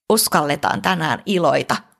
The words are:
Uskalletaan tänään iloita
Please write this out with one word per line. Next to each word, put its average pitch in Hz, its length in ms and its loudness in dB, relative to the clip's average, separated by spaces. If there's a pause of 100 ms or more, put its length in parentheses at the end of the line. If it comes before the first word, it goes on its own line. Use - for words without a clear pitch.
(100)
Uskalletaan 151 720 0
tänään 156 440 -2
iloita 143 500 0 (240)